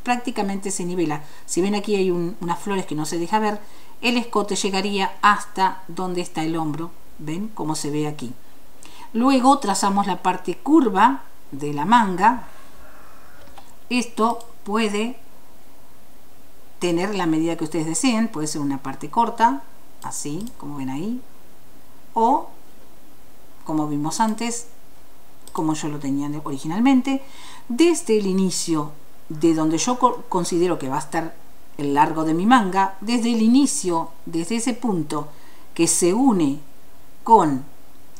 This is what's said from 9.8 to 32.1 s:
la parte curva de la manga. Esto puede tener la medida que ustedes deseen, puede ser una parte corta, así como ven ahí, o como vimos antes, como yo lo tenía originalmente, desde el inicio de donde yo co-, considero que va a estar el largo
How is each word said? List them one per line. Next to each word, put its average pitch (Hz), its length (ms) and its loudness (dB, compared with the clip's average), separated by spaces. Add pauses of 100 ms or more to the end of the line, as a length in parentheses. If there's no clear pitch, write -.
la 185 160 -2
parte 180 340 0
curva 254 680 4 (280)
de 147 220 -4
la 143 120 -2
manga. 214 640 4 (1400)
Esto 233 500 0 (240)
puede 214 540 0 (1600)
tener 180 340 0
la 180 140 0
medida 160 300 2
que 160 80 -2
ustedes 156 200 -2
deseen, 220 440 2
puede 151 180 -2
ser 156 140 -2
una 139 200 0
parte - 280 -6
corta, 233 520 2 (400)
así 165 560 -4
como 143 200 -6
ven 131 120 -4
ahí, 202 320 -4 (920)
o 247 360 4 (1160)
como 156 220 0
vimos 151 340 0
antes, 226 460 0 (840)
como 156 220 0
yo 156 160 -2
lo 147 100 -4
tenía 143 320 -2 (140)
originalmente, 240 760 2 (460)
desde 247 500 4
el 202 80 2
inicio 165 680 0 (340)
de 165 260 2
donde 160 240 2
yo 247 220 0
co-, 240 300 2
considero 175 500 2
que 135 100 -4
va 131 60 -2
a 151 40 0
estar - 360 -4 (420)
el 143 160 0
largo 156 300 4